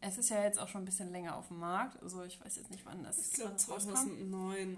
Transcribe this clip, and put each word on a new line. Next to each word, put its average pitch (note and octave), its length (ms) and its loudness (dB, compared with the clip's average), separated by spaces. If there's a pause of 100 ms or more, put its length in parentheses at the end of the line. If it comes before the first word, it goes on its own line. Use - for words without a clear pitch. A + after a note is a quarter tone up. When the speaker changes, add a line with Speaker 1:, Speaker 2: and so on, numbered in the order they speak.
Speaker 1:
es F#3+ 180 -2
ist A#3 100 6
ja G#3 140 6
jetzt G#3 160 4
auch F#3 80 -2
schon G3 160 -4
ein - 20 -2
bisschen F#3 260 0
länger F3 260 -4
auf - 100 -8
dem F3 120 -8
Markt. F#3+ 440 0
Also F3+ 200 -6
ich F3+ 200 -10
weiß - 140 -4
jetzt - 120 -12
nicht, G3 160 -10
wann F#3 180 -8
das, - 140 0
Speaker 2:
Ich - 160 2
glaub, A3+ 140 2
Speaker 1:
wann G3 80 -4
das - 140 4
rauskam. G3+ 240 0
Speaker 2:
zweitausendneun, F#3+ 840 0